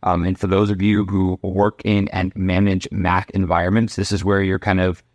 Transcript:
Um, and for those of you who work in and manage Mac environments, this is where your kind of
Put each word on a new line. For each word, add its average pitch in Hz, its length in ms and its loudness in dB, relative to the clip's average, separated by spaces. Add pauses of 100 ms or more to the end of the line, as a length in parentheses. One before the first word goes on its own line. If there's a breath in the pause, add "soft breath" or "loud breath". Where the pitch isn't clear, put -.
Um, 87 220 0
and 92 140 -2
for 104 80 -2
those 98 220 2
of 98 120 -2
you 104 240 2
who 92 360 0
work 98 420 0
in 101 260 0
and 92 260 -4
manage 95 560 0
Mac 90 400 -2
environments, 92 640 0
this 101 160 -4
is 98 120 -2
where 98 180 2
your 95 180 0
kind 95 200 0
of 92 240 0 (120)